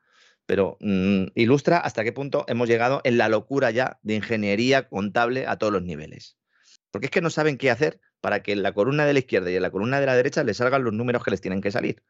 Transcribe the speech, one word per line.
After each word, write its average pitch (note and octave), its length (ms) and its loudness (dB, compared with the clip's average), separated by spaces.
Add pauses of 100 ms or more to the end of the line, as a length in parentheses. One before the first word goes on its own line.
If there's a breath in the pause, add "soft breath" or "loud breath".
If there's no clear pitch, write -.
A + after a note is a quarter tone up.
(460 soft breath)
pero, F#2+ 340 0
mm, F#2+ 460 2 (100)
ilustra C#3 420 4
hasta C3+ 260 -4
qué A2+ 80 -2
punto C#3 360 -4
hemos A#2+ 200 0
llegado A#2 360 2
en A#2+ 160 2
la A2 100 4
locura A#2+ 400 0
ya A#2+ 320 -2
de G#2+ 140 -4
ingeniería A2 760 0
contable A#2+ 560 -2
a G#2+ 120 -4
todos G#2+ 140 0
los F#2 120 0
niveles. D2+ 540 -14 (520 soft breath)
Porque G2+ 160 -6
es C3+ 60 -8
que F#3+ 100 0
no E3 80 0
saben D3+ 300 0
qué C3+ 100 2
hacer C3 300 0 (200)
para G2+ 220 -2
que G2+ 120 -4
en G2+ 100 -2
la G2 100 -2
columna C3+ 320 2
de C#3+ 80 2
la C#3 60 2
izquierda F#2 320 0
y F2+ 40 0
en F#2 60 0
la F2+ 80 0
columna A#2+ 300 -2
de C#3 80 0
la B2+ 80 2
derecha C3 280 2
les G#2+ 140 -2
salgan B2+ 260 2
los A2+ 100 -2
números A#2+ 300 -2
que - 60 -4
les G2 120 -2
tienen F#2+ 200 -4
que G2+ 80 -2
salir. - 400 -4